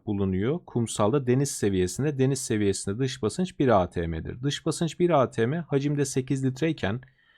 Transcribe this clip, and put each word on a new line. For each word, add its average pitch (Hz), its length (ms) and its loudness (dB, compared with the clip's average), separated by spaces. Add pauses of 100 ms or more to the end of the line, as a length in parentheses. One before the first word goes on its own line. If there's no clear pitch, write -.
bulunuyor. 101 600 0
Kumsalda 117 640 0
deniz 135 240 2
seviyesinde. 107 680 0
Deniz 131 200 2
seviyesinde 101 600 -2
dış 131 220 -4
basınç 180 380 -2
bir 117 220 6
A 90 80 -2
T 85 180 -2
M'dir. 82 340 -6
Dış 143 240 -4
basınç 160 340 -2
bir 175 100 4
A 139 220 4
T 113 140 0
M, 143 120 0
hacimde 143 480 0
sekiz 131 400 -2
litreyken 131 560 -2 (360)